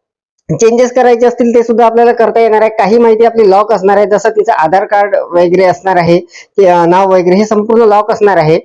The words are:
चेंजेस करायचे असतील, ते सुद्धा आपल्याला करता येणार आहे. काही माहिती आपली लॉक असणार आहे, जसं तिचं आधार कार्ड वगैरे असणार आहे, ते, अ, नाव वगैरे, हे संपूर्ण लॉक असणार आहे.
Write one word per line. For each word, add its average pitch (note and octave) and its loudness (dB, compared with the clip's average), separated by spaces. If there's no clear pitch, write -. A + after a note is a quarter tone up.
चेंजेस A#3+ 0
करायचे B3 2
असतील, A#3+ -2
ते A#3+ 2
सुद्धा A3+ 0
आपल्याला A#3 2
करता G#3+ -2
येणार A3 0
आहे. A3 0
काही A3 0
माहिती A3+ 2
आपली A3+ 2
लॉक G#3+ 0
असणार G3 0
आहे, G3+ 0
जसं G#3 -2
तिचं G#3+ -2
आधार E3+ 0
कार्ड G3+ -2
वगैरे F3 -2
असणार F3+ -2
आहे, E3+ 0
ते, - -4
अ, E3+ 2
नाव F#3 0
वगैरे, F3+ 0
हे G#3 0
संपूर्ण A3 0
लॉक G#3 0
असणार G3+ 0
आहे. D#3+ 0